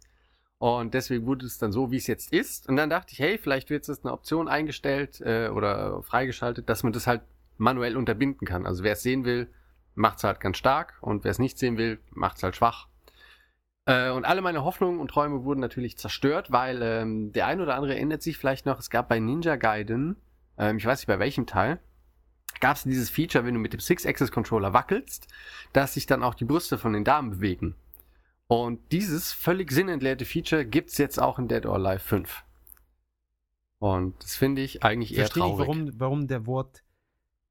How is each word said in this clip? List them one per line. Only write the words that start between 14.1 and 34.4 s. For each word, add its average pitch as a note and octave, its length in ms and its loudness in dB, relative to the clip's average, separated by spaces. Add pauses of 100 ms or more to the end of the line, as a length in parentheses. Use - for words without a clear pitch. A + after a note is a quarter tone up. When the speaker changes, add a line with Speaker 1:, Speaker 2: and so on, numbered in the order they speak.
Speaker 1:
und B2+ 140 -2
alle F3+ 180 2
meine E3+ 200 0
Hoffnungen F3 380 0
und C#3 100 -6
Träume D3 320 0
wurden C#3 160 -2
natürlich B2 400 -4
zerstört, C#3 540 -2
weil, B2+ 300 2
ähm, A2 500 -2
der G#2 160 2
ein E3+ 120 0
oder D3 140 0
andere C3+ 220 0
erinnert D3+ 260 -2
sich D#3+ 160 -6
vielleicht C3+ 260 -2
noch, C3+ 140 0
es - 120 -14
gab A#2+ 180 2
bei A2+ 100 4
Ninja D3 380 0
Gaiden, A#2 580 0 (420)
ähm, G#2+ 200 0
ich G#2+ 100 -2
weiß C3 140 2
nicht - 80 -14
bei G2+ 100 4
welchem B2 280 0
Teil, A#2 340 0 (800)
gab's C3+ 240 2
dieses B2+ 260 0
Feature, D3+ 340 2
wenn B2 100 0
du A2+ 60 0
mit G#2+ 120 -2
dem - 80 -6
Six-Axis-Controller A#2 920 0
wackelst, - 540 0 (460)
dass C3+ 220 2
sich C#3+ 120 -4
dann B2+ 160 2
auch A#2+ 120 2
die - 100 -4
Brüste C#3+ 340 0
von A2+ 140 0
den G#2+ 120 2
Damen C3+ 260 4
bewegen. F#2 440 -2 (720)
Und A#2 460 0
dieses F3 400 -2
völlig F3 400 0
sinnentleerte C3+ 520 0
Feature D#3+ 400 0
gibt's C3+ 320 -2
jetzt C#3+ 240 2
auch B2+ 200 -2
in A#2+ 80 -2
Dead A#2 180 -2
or G2 80 -2
Alive F#2+ 240 0
fünf. - 460 -4 (1400)
Und F#2 420 0
das - 140 -10
finde C3+ 260 2